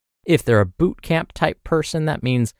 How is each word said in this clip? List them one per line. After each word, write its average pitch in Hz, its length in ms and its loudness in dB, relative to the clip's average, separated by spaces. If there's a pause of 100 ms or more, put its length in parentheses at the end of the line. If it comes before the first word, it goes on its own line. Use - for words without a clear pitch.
(280)
If 170 160 2
they're 110 180 4
a 95 60 2
boot - 340 -2
camp - 320 -4
type - 300 -2
person, 160 420 -2
that 151 160 -4
means 123 380 0